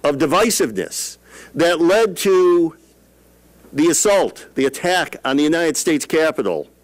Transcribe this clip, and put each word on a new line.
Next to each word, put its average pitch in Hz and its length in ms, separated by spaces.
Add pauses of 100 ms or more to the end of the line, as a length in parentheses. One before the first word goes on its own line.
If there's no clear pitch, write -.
of 143 140
divisiveness 151 1000 (360)
that 165 280
led 196 340
to 175 580 (1000)
the 151 140
assault, 185 680
the 135 100
attack 175 600
on 135 100
the 147 80
United 165 320
States 151 300
Capitol 120 640 (140)